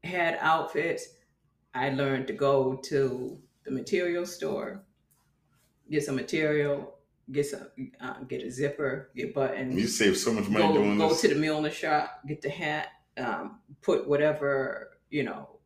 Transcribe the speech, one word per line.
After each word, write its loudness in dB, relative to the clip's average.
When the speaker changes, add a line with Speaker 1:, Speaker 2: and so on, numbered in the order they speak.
Speaker 1:
had 0
outfits. 0
I -2
learned 0
to -4
go 2
to -2
the -8
material -2
store, -6
get 2
some -4
material, 0
get 2
some, -10
uh, -10
get -6
a -8
zipper, -4
get -6
buttons. -2
Speaker 2:
You 2
save 4
so 0
much 0
money 4
Speaker 1:
Go, 6
Speaker 2:
doing 4
Speaker 1:
go 6
Speaker 2:
this. 4
Speaker 1:
to 6
the 4
milliner 0
shop, -2
get -8
the -4
hat, -4
um, -6
put 2
whatever, 0
you -2
know -10